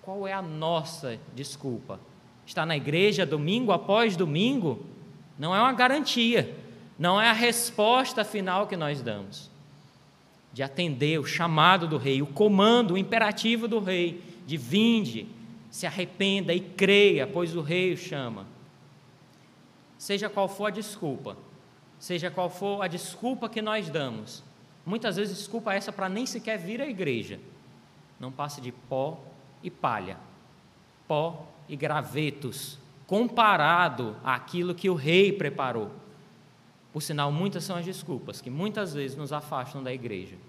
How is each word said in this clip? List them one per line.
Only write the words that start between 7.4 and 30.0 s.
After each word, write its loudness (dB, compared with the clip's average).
final -2
que -6
nós -2
damos -8
de -6
atender 0
o -4
chamado 4
do 0
rei, 2
o 0
comando, 6
o 2
imperativo 2
do 0
rei, 0
de -6
"vinde, 2
se -8
arrependa 0
e 4
creia, 6
pois -2
o -2
rei 0
o -2
chama". -8
Seja -4
qual 0
for -4
a 0
desculpa, -8
seja -6
qual -2
for -4
a -2
desculpa -6
que -6
nós -2
damos, -6
muitas -4
vezes -4
desculpa -6
essa -2
pra -4
nem -2
sequer -4
vir -6
à -4
igreja, -2
não -12
passa -8
de -10
pó -4
e -8
palha, -4